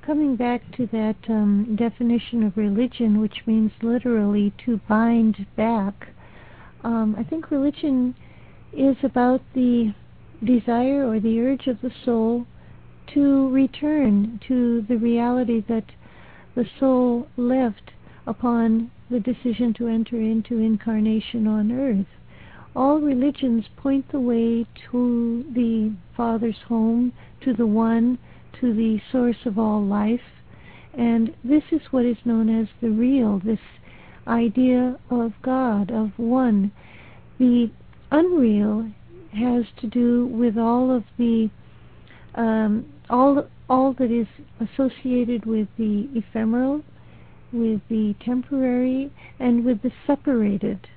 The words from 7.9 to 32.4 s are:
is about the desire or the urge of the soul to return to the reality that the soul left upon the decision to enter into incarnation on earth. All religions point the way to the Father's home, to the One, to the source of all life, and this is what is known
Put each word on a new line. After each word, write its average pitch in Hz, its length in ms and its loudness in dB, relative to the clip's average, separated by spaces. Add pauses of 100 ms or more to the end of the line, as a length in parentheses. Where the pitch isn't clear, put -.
is 269 300 2
about 254 380 0 (140)
the 240 380 2 (500)
desire 247 680 2
or 220 100 0
the 226 220 0
urge 262 260 -2
of 247 140 -4
the 247 100 -6 (120)
soul 233 420 0 (680)
to 277 360 4
return 254 1000 2
to 240 400 0
the 240 100 0
reality 233 720 0
that 226 160 -2 (680)
the 247 120 -2 (140)
soul 247 480 2 (100)
left 247 540 -2 (360)
upon 233 640 0 (180)
the 247 100 -2
decision 233 580 -2
to 240 100 -4
enter 226 320 -2
into 226 400 -2
incarnation 220 880 0
on 214 240 0
earth. 247 340 -2 (680)
All 277 240 2
religions 262 680 0 (120)
point 277 340 -2
the 285 80 -4
way 233 480 0 (240)
to 240 640 0
the 226 400 0 (240)
Father's 226 400 -2 (100)
home, 233 460 0 (280)
to 262 120 -2
the 226 120 0
One, 226 520 2 (420)
to 240 140 0
the 220 260 0 (120)
source 240 340 0
of 202 140 -2
all 214 240 0
life, 208 380 0 (720)
and 233 400 0 (100)
this 294 280 2
is 320 100 0 (100)
what 247 140 2
is 240 200 0
known 226 240 2